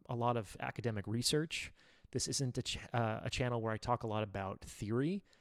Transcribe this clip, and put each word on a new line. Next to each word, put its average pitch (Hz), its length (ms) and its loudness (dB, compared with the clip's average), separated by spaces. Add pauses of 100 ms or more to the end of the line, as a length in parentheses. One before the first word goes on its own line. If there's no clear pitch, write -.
a 123 60 -2
lot 120 220 4
of 107 240 -6
academic 110 440 -2
research. 151 680 0 (380)
This - 180 0
isn't 131 280 0
a 123 60 -2
ch-, - 160 -2 (140)
uh, 113 300 2
a 117 60 0
channel 120 320 0
where 110 120 2
I 110 40 -2
talk 120 260 2
a 117 40 -2
lot 107 160 2
about 98 380 -4
theory. 135 600 0 (200)